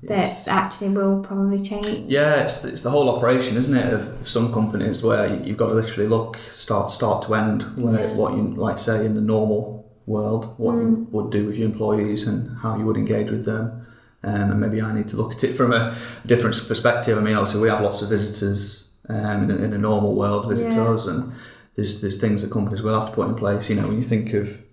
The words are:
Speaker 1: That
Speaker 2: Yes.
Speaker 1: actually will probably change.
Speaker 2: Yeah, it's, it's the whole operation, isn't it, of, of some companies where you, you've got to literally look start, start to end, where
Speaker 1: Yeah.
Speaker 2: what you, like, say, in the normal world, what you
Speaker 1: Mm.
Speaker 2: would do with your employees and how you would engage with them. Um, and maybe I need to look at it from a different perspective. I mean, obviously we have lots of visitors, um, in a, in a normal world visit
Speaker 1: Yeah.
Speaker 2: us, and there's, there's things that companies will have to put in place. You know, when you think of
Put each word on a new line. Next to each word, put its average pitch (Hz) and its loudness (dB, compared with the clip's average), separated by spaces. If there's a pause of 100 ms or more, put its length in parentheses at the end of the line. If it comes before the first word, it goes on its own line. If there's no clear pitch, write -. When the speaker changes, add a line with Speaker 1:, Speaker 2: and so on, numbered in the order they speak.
Speaker 1:
That 202 -2
Speaker 2:
Yes. - -2
Speaker 1:
actually 190 -2
will 196 2
probably 196 0
change. 202 -2 (200)
Speaker 2:
Yeah, 143 4
it's, - -2
it's - -6
the 120 0
whole 139 4
operation, 120 2
isn't 135 2
it, 117 2
of, 104 -2 (140)
of - -8
some 117 2
companies 107 0
where 107 2
you, - -2
you've 104 -4
got 113 2
to 107 0
literally 110 0
look 113 0 (120)
start, - -2
start - 0
to 107 0
end, 107 0 (120)
where 120 2
Speaker 1:
Yeah. - -4
Speaker 2:
what 107 0
you, 107 0
like, 101 -2
say, 110 0
in 107 0
the 107 0
normal 107 0 (200)
world, 107 -2
what 240 2
you 226 2
Speaker 1:
Mm. - -14
Speaker 2:
would 107 -2
do 104 2
with 104 -4
your 113 2
employees 107 0
and - -4
how 110 -2
you 107 -2
would 110 2
engage 107 0
with 110 -2
them. 110 -2 (520)
Um, 101 0
and 104 2
maybe 107 0
I 110 -2
need 107 -2
to 110 -6
look 113 -2
at - -2
it 127 0
from 120 2
a 113 0 (320)
different 113 2 (120)
perspective. 120 2
I 104 2
mean, 107 2
obviously 104 0
we 110 6
have 104 0
lots 101 0
of 104 -6
visitors, 101 -2 (180)
um, 104 0
in 104 2
a, 98 2
in 104 -2
a 101 -2
normal 104 2
world 104 0
visit 113 2
Speaker 1:
Yeah. 113 4
Speaker 2:
us, 107 0
and 127 -4 (440)
there's, - 0
there's 98 -2
things 104 2
that - -6
companies 104 -2
will 107 0
have 107 -2
to - -10
put 104 0
in - -2
place. 101 -2
You 107 2
know, 101 0
when 104 0
you 123 0
think 113 0
of 101 0 (260)